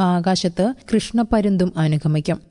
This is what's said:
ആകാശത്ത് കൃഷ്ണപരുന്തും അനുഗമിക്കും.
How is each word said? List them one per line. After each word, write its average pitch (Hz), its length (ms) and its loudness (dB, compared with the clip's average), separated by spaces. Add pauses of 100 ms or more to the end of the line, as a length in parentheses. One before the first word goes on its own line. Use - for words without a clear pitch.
ആകാശത്ത് 180 640 0 (180)
കൃഷ്ണപരുന്തും 208 920 0
അനുഗമിക്കും. 156 640 0 (120)